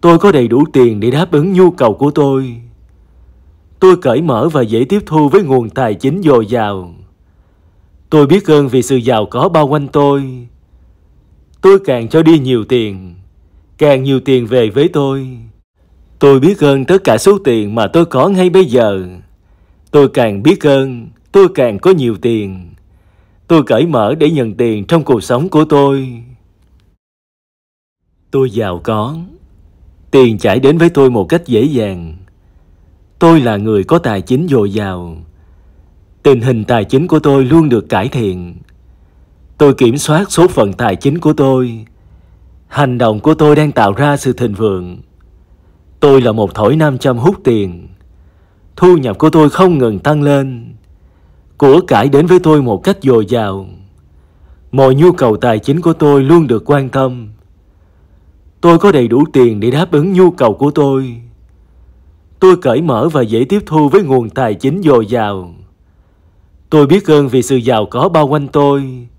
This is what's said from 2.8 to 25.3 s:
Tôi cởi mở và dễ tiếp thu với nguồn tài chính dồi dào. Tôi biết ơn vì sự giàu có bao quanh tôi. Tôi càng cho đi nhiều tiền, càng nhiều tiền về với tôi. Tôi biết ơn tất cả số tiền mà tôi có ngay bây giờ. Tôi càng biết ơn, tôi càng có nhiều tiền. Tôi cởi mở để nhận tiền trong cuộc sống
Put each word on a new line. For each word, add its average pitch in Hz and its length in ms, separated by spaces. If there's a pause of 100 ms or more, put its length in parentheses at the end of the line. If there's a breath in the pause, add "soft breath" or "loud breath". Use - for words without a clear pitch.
Tôi 185 160
cởi 143 260
mở 139 260
và 151 140
dễ 113 260
tiếp 202 180
thu 151 220
với 196 140
nguồn 127 280
tài 117 240
chính 139 280
dồi 127 240
dào. 101 480 (1160)
Tôi 147 160
biết 175 240
ơn 143 180
vì 120 140
sự 135 140
giàu 113 300
có 135 220
bao 156 200
quanh 143 200
tôi. 139 600 (1120)
Tôi 196 240
càng 120 240
cho 160 140
đi 160 160
nhiều 127 260
tiền, 101 500 (640)
càng 143 240
nhiều 135 180
tiền 123 260
về 117 240
với 139 180
tôi. 135 400 (880)
Tôi 139 220
biết 185 200
ơn 139 240
tất 185 200
cả 113 140
số 196 200
tiền 110 360
mà 113 120
tôi 165 180
có 147 240
ngay 185 220
bây 185 140
giờ. 110 420 (840)
Tôi 143 180
càng 107 340
biết 156 240
ơn, 135 420 (240)
tôi 196 220
càng 117 240
có 180 120
nhiều 127 320
tiền. 95 480 (800)
Tôi 160 140
cởi 127 240
mở 123 280
để 160 160
nhận 120 240
tiền 107 300
trong 160 200
cuộc 120 180
sống 131 260